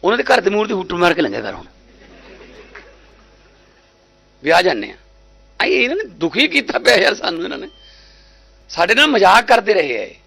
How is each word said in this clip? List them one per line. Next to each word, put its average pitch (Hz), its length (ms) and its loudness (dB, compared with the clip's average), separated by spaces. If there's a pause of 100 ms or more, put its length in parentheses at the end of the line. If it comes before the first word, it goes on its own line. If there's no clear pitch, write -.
ਉਹਨਾਂ 220 140 2
ਦੇ 262 60 -2
ਘਰ 254 180 2
ਦੇ 185 80 0
ਮੂਹਰ 208 180 -2
ਦੀ 220 60 -4
ਹੂਟਰ 185 220 -6
ਮਾਰ 175 180 2
ਕੇ 156 80 -2
ਲੰਘਿਆ 110 200 -4
ਕਰ 107 120 -10
ਹੁਣ, - 120 -16 (2750)
ਵੀ 143 60 -4
ਆ 170 120 4
ਜਾਂਦੇ 127 300 -2
ਆ। - 40 -18 (680)
ਆਈ 247 100 0
ਇਹਨਾਂ 269 260 0
ਨੇ 427 60 -6
ਦੁਖੀ 202 440 -4
ਕੀਤਾ 277 320 -4
ਪਿਆ 240 160 2
ਯਾਰ - 200 2
ਸਾਨੂੰ, - 280 -8
ਇਹਨਾਂ - 140 -10
ਨੇ 381 100 -14 (1000)
ਸਾਡੇ 180 260 0
ਨਾਲ 294 120 4
ਮਜ਼ਾਕ 214 380 4
ਕਰਦੇ 220 280 2
ਰਹੇ 143 260 -2
ਆ 101 40 -6
ਇਹ। - 120 -14 (120)